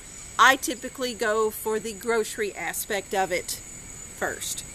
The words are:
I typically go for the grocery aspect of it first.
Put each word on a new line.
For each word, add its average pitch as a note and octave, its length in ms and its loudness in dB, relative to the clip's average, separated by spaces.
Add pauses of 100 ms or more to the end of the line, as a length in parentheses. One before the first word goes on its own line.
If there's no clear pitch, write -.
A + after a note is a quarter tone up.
(380)
I B3+ 200 10
typically B3 560 -4
go A3 360 2
for A3 300 -2
the G#3+ 140 -6
grocery G#3+ 640 0
aspect F#3 580 -4
of F#3+ 180 2
it - 200 -2
first. - 1200 -8